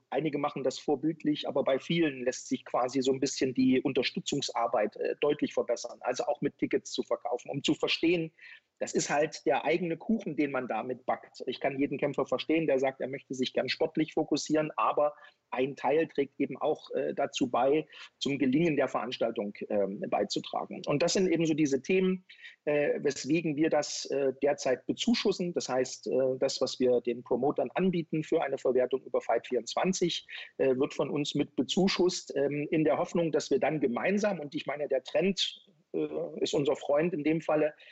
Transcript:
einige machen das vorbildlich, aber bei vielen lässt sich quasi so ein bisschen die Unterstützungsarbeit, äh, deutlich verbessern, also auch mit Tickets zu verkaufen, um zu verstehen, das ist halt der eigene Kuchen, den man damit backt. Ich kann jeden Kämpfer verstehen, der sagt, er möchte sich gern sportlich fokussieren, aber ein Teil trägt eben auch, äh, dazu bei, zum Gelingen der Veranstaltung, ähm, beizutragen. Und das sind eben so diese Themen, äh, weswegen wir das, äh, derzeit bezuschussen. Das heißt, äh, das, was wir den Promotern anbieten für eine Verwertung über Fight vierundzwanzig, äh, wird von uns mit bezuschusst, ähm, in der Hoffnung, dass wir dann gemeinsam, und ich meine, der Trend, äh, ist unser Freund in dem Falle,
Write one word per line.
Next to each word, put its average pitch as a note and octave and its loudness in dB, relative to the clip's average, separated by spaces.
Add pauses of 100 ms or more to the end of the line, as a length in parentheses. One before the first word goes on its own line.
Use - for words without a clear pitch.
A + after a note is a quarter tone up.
einige C#3+ -2
machen C#3 -4
das - 0
vorbildlich, D3+ -2
aber C3+ 0
bei C3+ 2
vielen D3+ 0
lässt - -4
sich - -4
quasi B2+ 0
so C3+ 2
ein C3+ -2
bisschen C3+ 0
die C3 4
Unterstützungsarbeit, A#2+ 0
äh, - -2
deutlich D3 0
verbessern, A#2 -2
also - -2
auch - -4
mit - -2
Tickets - -2
zu B2 -4
verkaufen, - -4
um C#3 -6
zu D#3 2
verstehen, E3 0 (460)
das - -6
ist - 0
halt D3+ 0
der C#3 2
eigene E3 0
Kuchen, E3 -2
den D3 0
man B2+ -2
damit A#2 -4
backt. - -6
Ich B2 -6
kann C#3 -2
jeden C#3 0
Kämpfer C#3+ -2
verstehen, D#3 0
der C3+ 2
sagt, C3 0
er B2+ -4
möchte C3+ -10
sich B2+ -2
gern B2 0
sportlich - -2
fokussieren, D3+ 0
aber C#3 2 (360)
ein C3 -2
Teil D3+ 4
trägt - -4
eben C#3 -2
auch, - -2
äh, C#3+ -2
dazu C#3 -2
bei, C#3+ 2 (320)
zum C3+ -2
Gelingen C#3+ 2
der C3 2
Veranstaltung, A#2 -4 (160)
ähm, G2+ 0
beizutragen. - -4
Und D3+ 0
das E3+ 2
sind F#3 2
eben E3 2
so D#3 2
diese C3+ 2
Themen, F#3 2 (400)
äh, D3 2
weswegen D3 0
wir D#3 2
das, D3+ -2
äh, C3+ 2 (100)
derzeit C#3+ 0
bezuschussen. F#3 0
Das B2+ -4
heißt, B2+ -2
äh, C3 2
das, C3+ 0
was - -2
wir B2 4
den A#2+ -2
Promotern C3 0
anbieten E3 0
für D#3 2
eine C3+ -2
Verwertung B2+ 2
über - -2
Fight A#2 -2
vierundzwanzig, D#3 -2 (320)
äh, C3 4
wird C#3+ 0
von D3+ -2
uns D3 -2
mit C#3+ -2
bezuschusst, F3 0
ähm, C#3+ 0
in D#3+ 4
der C#3+ 4
Hoffnung, E3+ 0
dass D3 -2
wir - 4
dann D#3 0
gemeinsam, E3+ 0
und D3 -10
ich D3 -6
meine, D3 -4
der C3 0
Trend, - 0 (320)
äh, D#3 -2 (340)
ist - 0
unser C#3+ 2
Freund D#3 2
in D3 -4
dem D#3+ 2
Falle, D3+ 2 (180)